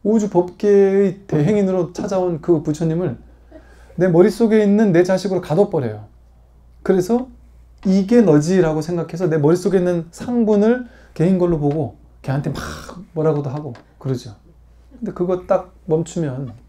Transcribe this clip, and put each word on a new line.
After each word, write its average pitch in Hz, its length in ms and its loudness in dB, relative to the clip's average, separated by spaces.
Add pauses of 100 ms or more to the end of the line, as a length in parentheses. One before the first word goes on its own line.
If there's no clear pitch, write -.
우주 208 260 0
법계의 196 960 2
대행인으로 185 680 0
찾아온 185 480 -4
그 160 200 2
부처님을 160 560 -4 (800)
내 180 120 2
머릿속에 214 540 4
있는 202 300 4
내 170 100 4
자식으로 185 380 0
가둬버려요. 143 680 -2 (760)
그래서 226 460 0 (580)
"이게 196 360 4
너지?"라고 160 600 2
생각해서 170 460 -6
내 160 100 0
머릿속에 180 400 2
있는 175 320 -2
상분을 233 760 0 (280)
걔인 180 240 0
걸로 175 200 0
보고 147 380 -4 (260)
걔한테 139 280 -4
막 - 100 -10 (520)
뭐라고도 151 380 -2
하고 139 220 -10 (260)
그러죠. 123 360 -8 (640)
근데 202 140 -8
그거 180 340 -4
딱 - 260 -2 (140)
멈추면 151 640 -4 (160)